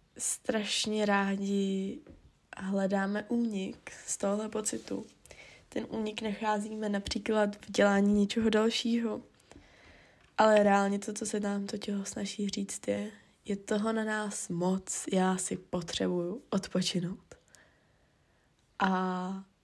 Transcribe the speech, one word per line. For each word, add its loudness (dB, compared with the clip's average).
strašně -2
rádi 2
hledáme 0
únik -2
z -4
tohohle -2
pocitu. -6
Ten -4
únik -4
nacházíme -2
například 0
v -18
dělání 6
něčeho 4
dalšího. 2
Ale 8
reálně 4
to, -8
co -6
se -2
nám -2
to -6
tělo -4
snaží -4
říct, -6
je, -2
„Je -4
toho -2
na -2
nás -4
moc, -2
já 4
si -4
potřebuju -4
odpočinout.“ -2
A 0